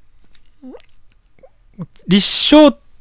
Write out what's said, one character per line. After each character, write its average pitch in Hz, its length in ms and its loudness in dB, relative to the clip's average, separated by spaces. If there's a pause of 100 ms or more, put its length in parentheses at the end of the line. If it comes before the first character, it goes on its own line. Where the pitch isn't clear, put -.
(2000)
立 190 180 0
証 - 440 2
っ 285 100 -6 (220)